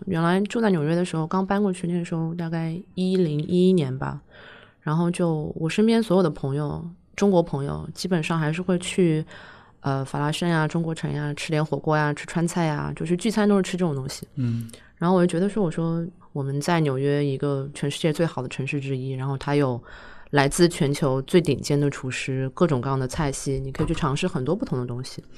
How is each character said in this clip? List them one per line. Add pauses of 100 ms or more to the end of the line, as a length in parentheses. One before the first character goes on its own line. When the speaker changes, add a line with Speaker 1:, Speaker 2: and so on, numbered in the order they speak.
Speaker 1:
原
来
住
在
纽
约
的
时
候，
刚
搬
过
去，
那
个
时
候
大
概 (160)
一
零
一
一
年
吧。 (600)
然
后
就
我
身
边
所
有
的
朋
友， (300)
中
国
朋
友，
基
本
上
还
是
会
去， (540)
呃，
法
拉
盛
呀、
中
国
城
呀，
吃
点
火
锅
呀，
吃
川
菜
呀，
就
是
聚
餐
都
是
吃
这
种
东
西。
Speaker 2:
嗯。 (280)
Speaker 1:
然
后
我
就
觉
得
说，
我
说 (280)
我
们
在
纽
约
一
个
全
世
界
最
好
的
城
市
之
一，
然
后
它
有 (500)
来
自
全
球
最
顶
尖
的
厨
师，
各
种
各
样
的
菜
系，
你
可
以
去
尝
试
很
多
不
同
的
东
西。 (140)